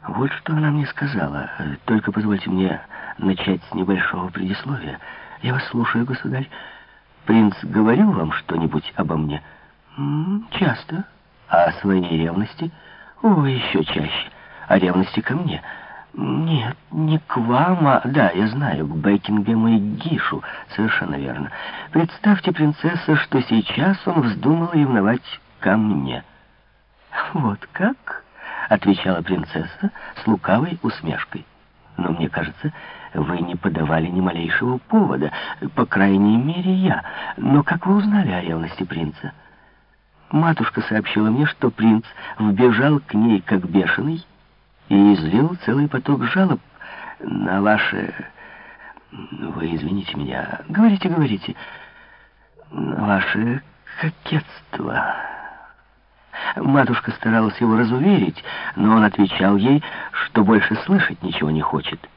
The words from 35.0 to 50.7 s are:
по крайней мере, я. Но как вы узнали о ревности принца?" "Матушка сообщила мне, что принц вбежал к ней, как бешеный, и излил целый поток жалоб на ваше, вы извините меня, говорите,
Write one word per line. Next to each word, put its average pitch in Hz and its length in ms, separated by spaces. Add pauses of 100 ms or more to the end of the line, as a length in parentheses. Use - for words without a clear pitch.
по 120 120
крайней 98 500
мере, 175 380
я. 185 280 (360)
Но 143 240
как 175 240
вы 196 100
узнали 202 340
о 90 120
ревности 82 420
принца?" 82 480 (1000)
"Матушка 151 520
сообщила 107 480
мне, 135 160
что - 240
принц 110 340 (340)
вбежал 120 600
к - 140
ней, 107 260
как 92 260
бешеный, 101 600 (640)
и 101 240
излил 104 500
целый 139 240
поток 139 360
жалоб 180 360 (600)
на 98 420
ваше, 101 500 (960)
вы 82 640
извините 92 400
меня, 65 540
говорите, 202 400